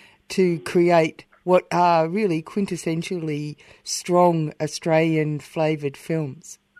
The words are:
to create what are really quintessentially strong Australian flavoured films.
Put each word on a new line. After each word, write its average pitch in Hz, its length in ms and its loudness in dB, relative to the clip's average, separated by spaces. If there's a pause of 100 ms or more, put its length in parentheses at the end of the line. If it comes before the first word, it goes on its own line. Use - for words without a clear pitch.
(280)
to 175 320 0
create 170 640 2 (180)
what 180 300 2
are 170 360 4
really 175 340 -2
quintessentially 160 1120 -6 (260)
strong 175 800 0
Australian 156 800 0
flavoured 156 560 -4
films. 160 640 -8 (220)